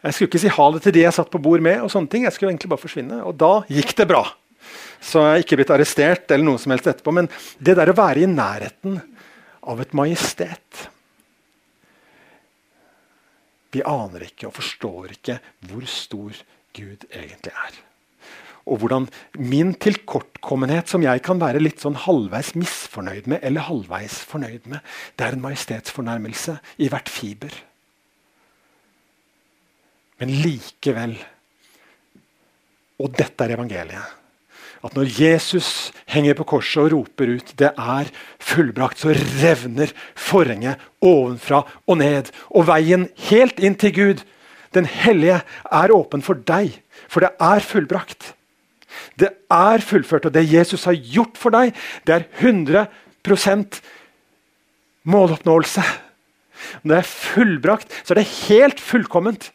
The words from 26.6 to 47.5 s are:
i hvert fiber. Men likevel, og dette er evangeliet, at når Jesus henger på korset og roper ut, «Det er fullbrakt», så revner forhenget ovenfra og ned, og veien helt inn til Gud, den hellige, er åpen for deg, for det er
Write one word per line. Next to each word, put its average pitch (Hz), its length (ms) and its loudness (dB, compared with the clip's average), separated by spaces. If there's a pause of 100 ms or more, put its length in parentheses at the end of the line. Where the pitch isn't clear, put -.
i 131 80 -2
hvert 135 200 -10
fiber. 107 420 -14 (2750)
Men 127 140 -6 (100)
likevel, 117 720 -6 (1800)
og 135 160 -6
dette - 300 -4
er 113 100 -4
evangeliet, 98 580 -12 (720)
at - 100 -14
når 135 160 -2
Jesus 160 800 0 (160)
henger 147 320 2
på - 140 -6
korset 147 320 0
og 156 80 2
roper 127 460 -2
ut, - 100 -14 (100)
«Det 143 140 2
er 131 380 -6 (280)
fullbrakt», 131 600 -2
så 151 100 0
revner 139 800 0 (240)
forhenget 131 640 0 (240)
ovenfra 139 600 4 (240)
og 180 100 4
ned, 143 320 0 (240)
og 170 140 6
veien 175 400 4 (220)
helt 240 280 4
inn 196 160 2
til 196 220 0
Gud, 196 280 2 (520)
den 180 100 2
hellige, 180 540 2 (320)
er 185 220 6
åpen 143 280 0
for 175 160 -2
deg, 165 380 -2 (320)
for 180 160 2
det 185 80 0 (100)
er 202 220 4